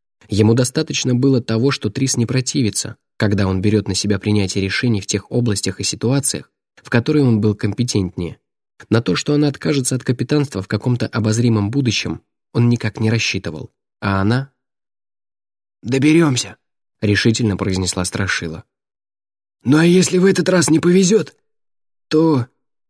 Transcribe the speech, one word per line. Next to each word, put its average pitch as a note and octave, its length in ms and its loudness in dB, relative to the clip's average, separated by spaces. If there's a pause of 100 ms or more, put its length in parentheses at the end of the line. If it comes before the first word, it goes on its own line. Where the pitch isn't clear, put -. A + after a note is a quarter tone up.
(280)
Ему G#2+ 260 4
достаточно C3 600 -2
было B2+ 280 2
того, A2+ 280 0
что A2 200 -4
Трис C3+ 260 -2
не A#2 100 0
противится, B2+ 680 -4 (200)
когда G2 300 0
он F#2+ 140 0
берет G#2 280 0
на G2 60 -4
себя G2+ 240 -2
принятие G2 460 -2
решений G#2 360 -2
в - 60 -10
тех - 240 -6
областях A2+ 500 -2
и G2 40 -6
ситуациях, - 680 -4 (260)
в - 140 -20
которые C#3+ 340 2
он A2+ 160 2
был G#2+ 140 2
компетентнее. G2 840 -4 (500)
На A2+ 140 2
то, - 120 -2
что - 200 -2
она D3 140 2
откажется C#3 460 -2
от B2+ 100 -6
капитанства C3 580 -2
в - 60 -14
каком-то A#2 380 -2
обозримом A2 640 0
будущем, A#2 520 -4 (300)
он A#2+ 160 2
никак A#2 320 -2
не A2 100 2
рассчитывал. F#2 600 -4 (300)
А G2 200 0
она: B2 300 0 (1300)
«Доберемся», C3+ 760 2 (460)
решительно G#2 540 2
произнесла F#2 480 -4
Страшила. F2+ 600 -6 (1000)
«Ну C3 140 4
а D#3+ 80 4
если F3+ 340 4
в F3+ 60 4
этот F#3 240 2
раз F3 220 2
не D#3 100 4
повезет, F3+ 560 2 (720)
то... D#3 380 2 (440)